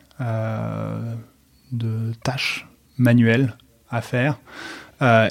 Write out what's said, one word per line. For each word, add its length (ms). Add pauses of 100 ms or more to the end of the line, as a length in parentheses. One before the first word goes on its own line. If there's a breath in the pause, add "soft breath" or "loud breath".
(200)
euh, 960 (560)
de 400 (100)
tâches 460 (280)
manuelles 600 (340)
à 120
faire, 360 (640 loud breath)
euh, 280